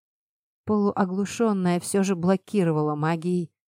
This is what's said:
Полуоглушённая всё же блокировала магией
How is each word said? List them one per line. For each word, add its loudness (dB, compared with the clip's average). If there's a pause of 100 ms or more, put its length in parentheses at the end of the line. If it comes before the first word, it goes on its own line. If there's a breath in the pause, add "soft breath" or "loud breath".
(640)
Полуоглушённая 0
всё 0
же 0
блокировала 0
магией -2 (160)